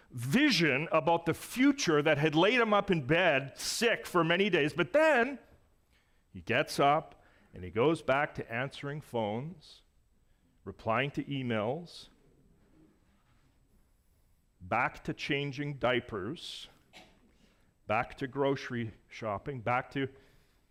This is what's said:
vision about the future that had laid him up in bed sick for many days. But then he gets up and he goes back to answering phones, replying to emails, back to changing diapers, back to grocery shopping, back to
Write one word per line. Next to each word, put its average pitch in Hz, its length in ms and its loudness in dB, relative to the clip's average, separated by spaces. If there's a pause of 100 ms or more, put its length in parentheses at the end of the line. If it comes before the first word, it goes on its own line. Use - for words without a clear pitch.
(120)
vision 156 800 2
about 165 340 2
the 160 80 0
future 233 680 2
that 151 160 4
had 151 180 2
laid 208 240 6
him 220 140 4
up 202 180 2
in 160 140 0
bed 143 500 2
sick - 500 -2
for 170 180 2
many 180 260 2
days. 156 240 2
But 175 200 -2
then 285 460 4 (920)
he 90 100 -16
gets 143 380 -2
up 147 440 2 (300)
and 90 100 -14
he 90 80 -10
goes 147 300 2
back 143 340 0
to - 180 -10
answering 143 480 -8
phones, 117 800 -6 (840)
replying 113 460 -4
to 147 120 -8
emails, 131 840 -4 (2500)
back 117 420 -2
to 156 100 -8
changing 143 640 -6
diapers, 120 920 -4 (1160)
back 110 320 -4
to 139 100 -8
grocery 127 680 -4 (160)
shopping, 113 500 -8
back 123 320 -2
to 135 160 -4 (640)